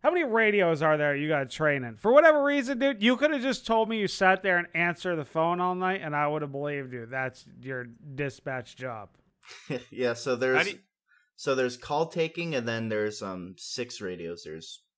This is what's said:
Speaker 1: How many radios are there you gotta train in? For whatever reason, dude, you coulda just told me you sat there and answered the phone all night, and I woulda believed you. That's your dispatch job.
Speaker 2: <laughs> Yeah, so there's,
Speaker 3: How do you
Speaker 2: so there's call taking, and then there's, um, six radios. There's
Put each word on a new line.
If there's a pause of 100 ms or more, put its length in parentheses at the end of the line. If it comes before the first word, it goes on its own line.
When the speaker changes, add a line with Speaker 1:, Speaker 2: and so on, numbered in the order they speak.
Speaker 1:
How
many
radios
are
there
you
gotta
train
in?
For
whatever
reason,
dude,
you
coulda
just
told
me
you
sat
there
and
answered
the
phone
all
night,
and
I
woulda
believed
you.
That's (160)
your (300)
dispatch
job. (400)
Speaker 2:
<laughs>
Yeah,
so
there's,
Speaker 3:
How
do
you (580)
Speaker 2:
so
there's
call
taking,
and
then
there's,
um,
six
radios.
There's (140)